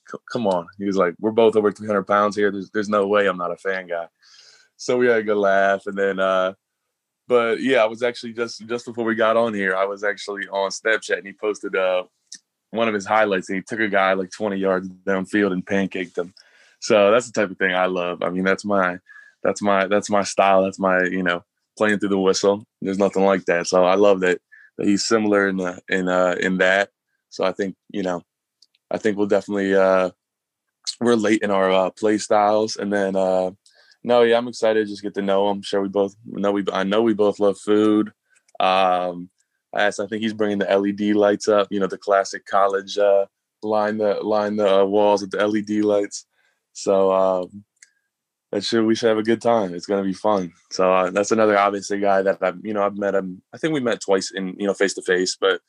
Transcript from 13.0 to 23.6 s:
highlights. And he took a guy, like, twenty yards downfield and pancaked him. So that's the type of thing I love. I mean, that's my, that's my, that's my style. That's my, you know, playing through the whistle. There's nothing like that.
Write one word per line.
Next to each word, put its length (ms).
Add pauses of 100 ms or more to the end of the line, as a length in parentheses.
highlights. 440
And 60
he 60
took 180
a 80
guy, 260
like, 160
twenty 260
yards 320
downfield 640
and 140
pancaked 500
him. 160 (480)
So 300
that's 200
the 80
type 120
of 80
thing 160
I 120
love. 360
I 80
mean, 140
that's 200
my, 340 (440)
that's 180
my, 260
that's 220
my 140
style. 420
That's 140
my, 260
you 180
know, 220 (320)
playing 220
through 100
the 100
whistle. 460 (160)
There's 180
nothing 240
like 220
that. 220